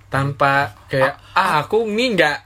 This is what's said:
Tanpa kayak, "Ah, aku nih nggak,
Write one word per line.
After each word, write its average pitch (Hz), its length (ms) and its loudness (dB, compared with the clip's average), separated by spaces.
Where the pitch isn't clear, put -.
Tanpa 139 640 0
kayak, 135 300 0
"Ah, 180 260 2
aku 214 240 -2
nih 226 320 -2
nggak, 151 320 2